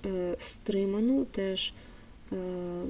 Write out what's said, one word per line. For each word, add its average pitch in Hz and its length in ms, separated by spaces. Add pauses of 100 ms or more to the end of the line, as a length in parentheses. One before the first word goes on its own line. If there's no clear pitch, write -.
е, 180 340
стриману, 214 880
теж, 190 480 (580)
е, 190 40 (540)